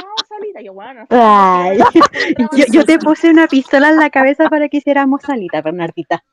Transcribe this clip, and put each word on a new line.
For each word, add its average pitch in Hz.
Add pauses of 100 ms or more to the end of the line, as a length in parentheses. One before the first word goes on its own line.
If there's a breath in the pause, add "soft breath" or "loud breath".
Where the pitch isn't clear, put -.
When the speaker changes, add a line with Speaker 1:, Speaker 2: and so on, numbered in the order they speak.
Speaker 1:
vamos 415
solita". 415
Y -
yo, 190
"Bueno, 214
no 240
sé, 233
Speaker 2:
Ay, 196
Speaker 1:
vamos 403
solita, -
Speaker 2:
<laughs> 269
yo, 285
yo -
te 226
Speaker 1:
vamos 294
solita". 320
Speaker 2:
puse 311
una 320
pistola 277
en 311
la 302
cabeza 285
para 294
que 294
hiciéramos 277
salita, 180
Bernardita. 165 (100)